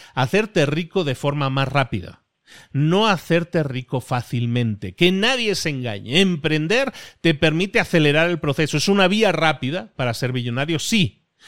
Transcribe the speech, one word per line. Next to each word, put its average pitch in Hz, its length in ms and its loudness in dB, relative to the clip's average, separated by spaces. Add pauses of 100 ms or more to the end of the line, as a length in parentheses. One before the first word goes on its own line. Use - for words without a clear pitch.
(160)
hacerte 180 500 2
rico 165 380 -2
de 139 100 0
forma 143 380 -2
más 135 160 0
rápida. 123 560 -4 (500)
No 170 340 2
hacerte 165 560 0
rico 127 380 -4
fácilmente. 120 920 -2
Que 180 200 2
nadie 220 420 0
se - 140 -4
engañe. 123 500 -4
Emprender 175 720 0 (300)
te 165 120 2
permite 170 460 0
acelerar 160 500 2
el 170 120 -4
proceso. 151 340 -2
Es 151 140 0
una 196 180 4
vía 208 240 2
rápida 156 640 -2
para 123 180 -2
ser 123 200 -4
millonario, 127 440 -2
sí, - 520 -2 (180)